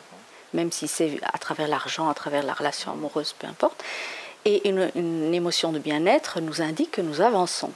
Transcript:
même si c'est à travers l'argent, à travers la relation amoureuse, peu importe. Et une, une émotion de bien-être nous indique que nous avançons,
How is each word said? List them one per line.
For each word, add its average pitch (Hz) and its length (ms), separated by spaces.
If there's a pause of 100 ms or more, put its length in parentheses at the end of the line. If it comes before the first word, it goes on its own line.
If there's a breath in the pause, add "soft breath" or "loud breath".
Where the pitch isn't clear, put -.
(520 loud breath)
même 170 180
si - 180
c'est 156 300 (140)
à - 60
travers 151 300
l'argent, 151 400
à 143 60
travers 143 300
la 139 80
relation 147 400
amoureuse, 151 440
peu - 100
importe. - 360 (600 loud breath)
Et 208 240
une, 190 260
une 165 400
émotion 170 380
de 151 60
bien-être 170 600
nous 160 200
indique 160 320
que - 80
nous 156 220
avançons, 202 540